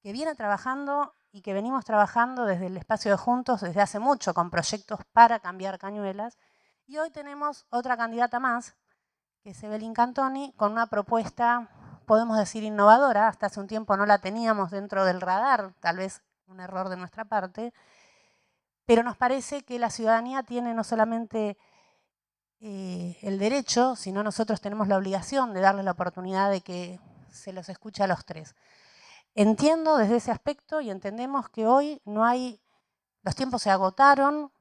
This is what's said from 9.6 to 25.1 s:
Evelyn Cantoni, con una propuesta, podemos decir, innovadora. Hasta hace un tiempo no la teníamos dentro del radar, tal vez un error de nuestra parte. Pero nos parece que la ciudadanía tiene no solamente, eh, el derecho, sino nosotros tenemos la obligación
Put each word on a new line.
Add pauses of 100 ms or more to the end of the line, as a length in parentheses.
Evelyn
Cantoni,
con
una
propuesta, (360)
podemos
decir,
innovadora.
Hasta
hace
un
tiempo
no
la
teníamos
dentro
del
radar,
tal
vez (260)
un
error
de
nuestra
parte. (1120)
Pero
nos
parece
que
la
ciudadanía
tiene
no
solamente, (1040)
eh,
el
derecho,
sino
nosotros
tenemos
la
obligación